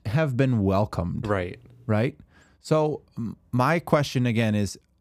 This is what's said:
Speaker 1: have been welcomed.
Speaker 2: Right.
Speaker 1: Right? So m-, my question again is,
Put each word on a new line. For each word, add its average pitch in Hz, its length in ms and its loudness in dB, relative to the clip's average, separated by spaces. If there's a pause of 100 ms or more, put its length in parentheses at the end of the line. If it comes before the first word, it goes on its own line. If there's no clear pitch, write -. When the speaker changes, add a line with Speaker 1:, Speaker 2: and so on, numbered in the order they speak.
Speaker 1:
have 135 300 0
been 127 260 2
welcomed. 95 640 0
Speaker 2:
Right. 95 320 -2 (280)
Speaker 1:
Right? 113 300 0 (440)
So 151 420 -2 (140)
m-, 113 200 -8 (160)
my 135 260 2
question 143 480 2
again 113 280 2
is, 104 240 -2 (220)